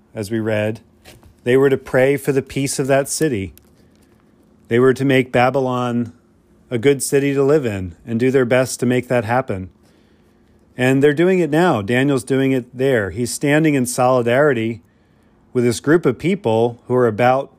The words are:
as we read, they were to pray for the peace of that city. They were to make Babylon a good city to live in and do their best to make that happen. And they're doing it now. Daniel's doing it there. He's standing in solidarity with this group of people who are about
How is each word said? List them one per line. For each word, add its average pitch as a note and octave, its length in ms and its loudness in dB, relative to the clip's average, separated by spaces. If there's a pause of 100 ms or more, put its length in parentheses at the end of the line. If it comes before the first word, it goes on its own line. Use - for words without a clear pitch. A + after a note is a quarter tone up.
(140)
as G#2+ 160 -10
we A2+ 100 -4
read, G#2+ 420 -4 (640)
they B2 120 4
were C3+ 140 4
to C3+ 60 0
pray C3+ 380 0
for C#3+ 160 -4
the C3 120 0
peace C#3 340 -6
of C#3 80 -4
that C#3 240 0
city. A2 460 -4 (1120)
They A#2 100 0
were C3 160 4
to C3 100 -4
make C3 280 2
Babylon B2 800 -2 (560)
a B2 80 -4
good C#3 240 2
city C#3 320 0
to C#3 100 0
live C#3+ 220 2
in F#2+ 300 -6 (100)
and A#2 140 -4
do C3 100 2
their C3 160 2
best B2+ 360 0
to B2 40 -2
make B2 220 -2
that A#2+ 180 -2
happen. G#2+ 460 -4 (1040)
And C3 260 2
they're D3 100 6
doing F3+ 280 2
it D#3+ 100 0
now. D3+ 320 2
Daniel's B2 420 0
doing C3+ 280 0
it B2 260 -4
there. B2 320 0
He's A2 240 -6
standing D3+ 400 0
in B2+ 140 0
solidarity B2 960 0 (720)
with B2 100 0
this A#2+ 160 0
group E3 260 2
of B2+ 140 0
people A#2+ 640 -2
who B2 80 -4
are B2 140 2
about B2 520 0